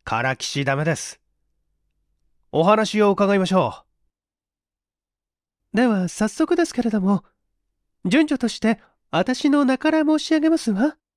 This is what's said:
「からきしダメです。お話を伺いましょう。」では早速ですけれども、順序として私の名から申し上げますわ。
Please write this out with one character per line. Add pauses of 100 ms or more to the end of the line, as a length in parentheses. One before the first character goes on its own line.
「か
ら
き
し
ダ
メ
で
す。 (1400)
お
話
を
伺
い
ま
し
ょ (1900)
う。」
で
は
早
速
で
す
け
れ
ど
も、 (800)
順
序
と
し
て (300)
私
の
名
か
ら
申
し
上
げ
ま
す
わ。 (200)